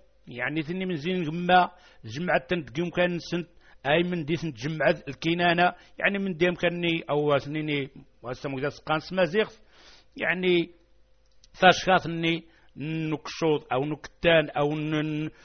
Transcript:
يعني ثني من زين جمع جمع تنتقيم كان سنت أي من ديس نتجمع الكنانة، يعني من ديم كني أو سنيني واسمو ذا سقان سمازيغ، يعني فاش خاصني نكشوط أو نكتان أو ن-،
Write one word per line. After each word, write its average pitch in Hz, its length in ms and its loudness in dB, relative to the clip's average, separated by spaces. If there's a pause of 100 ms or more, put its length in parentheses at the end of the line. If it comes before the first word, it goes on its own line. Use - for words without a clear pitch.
(280)
يعني 131 340 -4
ثني 185 240 -6
من 185 80 -2
زين 180 280 -2
جمع 175 480 4 (340)
جمع 151 340 0 (100)
تنتقيم 165 420 -4
كان 175 280 0
سنت 170 300 -4 (380)
أي 160 160 4
من 180 220 -2
ديس 160 200 -2
نتجمع 147 460 0 (180)
الكنانة، 175 640 0 (260)
يعني 196 200 0
من 190 180 -4
ديم 175 180 2
كني 175 560 -2
أو 147 280 2
سنيني 147 520 -4 (320)
واسمو 135 360 -8
ذا 143 100 -4
سقان 156 320 -4
سمازيغ، 185 480 0 (680)
يعني 175 540 0 (840)
فاش - 320 6
خاصني 170 600 0 (680)
نكشوط 151 600 -2
أو 131 120 0
نكتان 156 680 2
أو 147 240 0
ن-، 156 560 -2 (140)